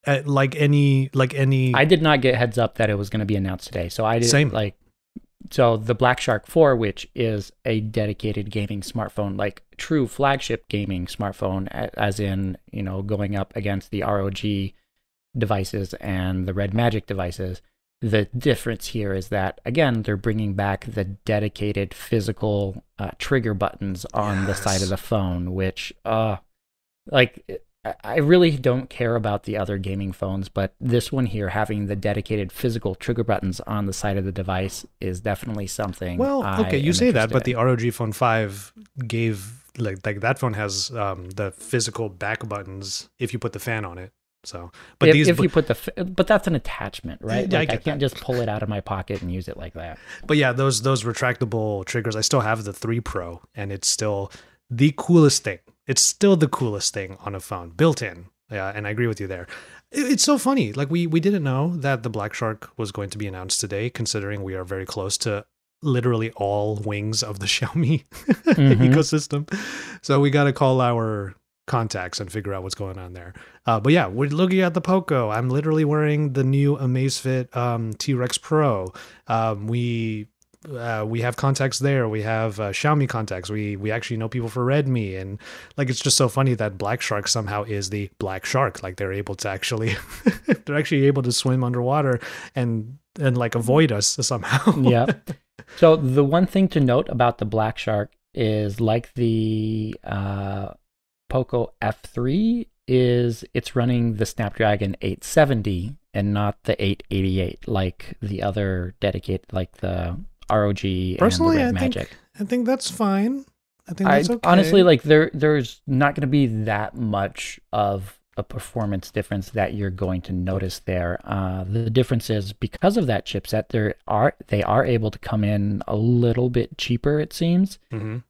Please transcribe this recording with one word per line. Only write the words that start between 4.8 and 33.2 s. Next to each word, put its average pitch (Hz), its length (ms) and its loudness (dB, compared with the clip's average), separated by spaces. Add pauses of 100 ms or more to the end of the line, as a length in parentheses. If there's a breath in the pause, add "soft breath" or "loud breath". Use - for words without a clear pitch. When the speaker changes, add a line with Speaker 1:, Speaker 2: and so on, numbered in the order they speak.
Speaker 2:
so 117 240 6
the 110 180 0
Black 123 260 4
Shark 107 280 -2
four, 147 260 6
which 110 400 -4
is 110 380 -2 (120)
a 110 160 0
dedicated 104 720 -4
gaming 101 300 -4
smartphone, 101 580 -4
like, 101 240 -4 (140)
true 143 320 0
flagship 135 600 -2
gaming 95 380 -4
smartphone, 95 600 -4
a-, - 300 -8
as 101 200 0
in, 98 400 -2 (140)
you 107 100 -6
know, 95 200 -6
going 101 340 -2
up 98 200 -6
against 98 360 -4
the 101 100 -2
R 101 180 0
O 98 100 -2
G 98 440 -4 (600)
devices 101 580 -2
and 92 520 -2
the 92 80 -4
Red 101 200 -2
Magic 110 320 2
devices. 92 560 -6 (380)
The 107 260 2
difference - 640 -2
here 104 240 -4
is 95 160 -4
that, 95 360 -2
again, 123 380 2
they're 104 140 -2
bringing 104 380 -2
back 101 300 -2
the 107 200 -4
dedicated 104 880 -2
physical, 101 920 -2 (140)
uh, 98 200 -6
trigger 113 360 0
buttons 95 600 -4
on 101 320 0
the 98 80 -2
side 98 220 0
of 95 60 0
Speaker 1:
Yes. 95 80 -2
Speaker 2:
the 98 60 -2
phone, 90 560 -2
which, 95 400 -4 (120)
uh, 110 320 0 (760)
like, 127 500 2 (240)
I, 110 100 -6 (100)
I 110 140 -2
really 165 340 6
don't 127 360 0
care 117 280 0
about 104 280 -2
the 104 120 -4
other 101 220 -2
gaming 95 340 -4
phones, 95 360 -4
but - 320 -2
this 120 300 0
one 131 160 0
here, 101 220 -2
having 104 380 -2
the 101 100 -2
dedicated 104 560 -2
physical 110 420 -2
trigger 117 300 -2